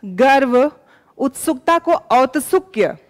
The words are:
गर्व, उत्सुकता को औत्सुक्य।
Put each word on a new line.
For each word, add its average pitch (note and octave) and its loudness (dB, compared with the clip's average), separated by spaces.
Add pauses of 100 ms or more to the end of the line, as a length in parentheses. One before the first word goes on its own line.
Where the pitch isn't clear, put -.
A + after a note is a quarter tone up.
गर्व, B3+ 2 (460)
उत्सुकता C#4 -2
को E4 -2
औत्सुक्य। C4 -2 (120)